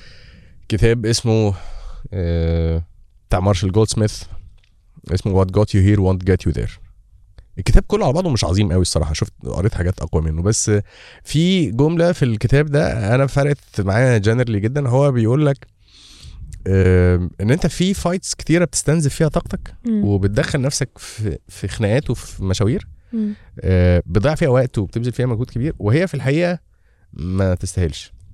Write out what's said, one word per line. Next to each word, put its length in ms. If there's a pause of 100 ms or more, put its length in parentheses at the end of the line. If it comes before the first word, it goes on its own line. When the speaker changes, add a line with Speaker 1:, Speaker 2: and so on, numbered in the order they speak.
(680)
Speaker 1:
كتاب 380
اسمه، 480 (580)
آه، 720 (440)
بتاع 120
مارشال 320
جولدسميث، 500 (920)
اسمه 300
What 40
Got 200
You 120
Here 200
Won't 320
Get 180
You 120
There. 80 (880)
الكتاب 280
كله 180
على 100
بعضه 160
مش 140
عظيم 280
قوي 100
الصراحة، 300
شفت، 200 (120)
قريت 300
حاجات 260
أقوى 220
منه، 200
بس 280 (540)
في 460
جملة 420
في 120
الكتاب 420
ده 480
أنا 120
فرقت 540
معايا 380
generally 320
جدا. 380
هو 240
بيقول 340
لك، 200 (1000)
آه، 600 (120)
إن 100
أنت 160
في 280
فايتس 400
كتيرة 300
بتستنزف 500
فيها 140
طاقتك، 460 (100)
Speaker 2:
مم. 200
Speaker 1:
وبتدخل 560
نفسك 360
في، 420 (100)
في 200
خناقات 420
وفي 340
مشاوير، 420 (260)
Speaker 2:
مم. 220 (260)
Speaker 1:
آه، 460
بتضيع 280
فيها 140
وقت 300
وبتبذل 340
فيها 140
مجهود 240
كبير، 280
وهي 280
في 80
الحقيقة 440 (540)
ما 420
تستاهلش. 580 (220)